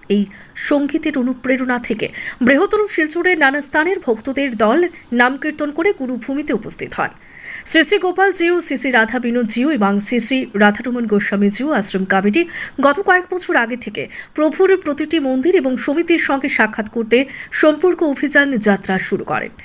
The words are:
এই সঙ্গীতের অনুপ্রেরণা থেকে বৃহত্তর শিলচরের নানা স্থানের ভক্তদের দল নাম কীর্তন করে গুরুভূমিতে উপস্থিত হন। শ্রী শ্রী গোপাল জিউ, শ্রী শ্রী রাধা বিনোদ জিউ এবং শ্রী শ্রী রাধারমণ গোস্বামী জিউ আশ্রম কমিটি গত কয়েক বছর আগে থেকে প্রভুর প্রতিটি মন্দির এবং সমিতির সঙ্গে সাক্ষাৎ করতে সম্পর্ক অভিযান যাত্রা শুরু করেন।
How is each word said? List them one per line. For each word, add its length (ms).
এই 180
সঙ্গীতের 640
অনুপ্রেরণা 600
থেকে 300
বৃহত্তর 460
শিলচরের 500
নানা 240
স্থানের 340
ভক্তদের 500
দল 320
নাম 240
কীর্তন 340
করে 280
গুরুভূমিতে 540
উপস্থিত 420
হন। 140
শ্রী 160
শ্রী 160
গোপাল 340
জিউ, 280
শ্রী 160
শ্রী 140
রাধা 280
বিনোদ 280
জিউ 240
এবং 300
শ্রী 200
শ্রী 340
রাধারমণ 520
গোস্বামী 420
জিউ 240
আশ্রম 320
কমিটি 400
গত 200
কয়েক 300
বছর 260
আগে 200
থেকে 320
প্রভুর 500
প্রতিটি 340
মন্দির 380
এবং 200
সমিতির 420
সঙ্গে 300
সাক্ষাৎ 420
করতে 340
সম্পর্ক 520
অভিযান 500
যাত্রা 460
শুরু 260
করেন। 260